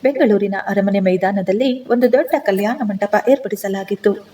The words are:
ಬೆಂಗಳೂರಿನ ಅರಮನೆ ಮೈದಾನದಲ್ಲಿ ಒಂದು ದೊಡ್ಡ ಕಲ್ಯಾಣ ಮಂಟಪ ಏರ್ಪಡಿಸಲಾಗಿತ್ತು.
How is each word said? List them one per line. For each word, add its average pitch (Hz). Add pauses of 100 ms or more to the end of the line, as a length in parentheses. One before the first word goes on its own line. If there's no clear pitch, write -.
ಬೆಂಗಳೂರಿನ 208 (140)
ಅರಮನೆ 196
ಮೈದಾನದಲ್ಲಿ 196
ಒಂದು 240
ದೊಡ್ಡ 294
ಕಲ್ಯಾಣ 202
ಮಂಟಪ 202 (120)
ಏರ್ಪಡಿಸಲಾಗಿತ್ತು. 202 (220)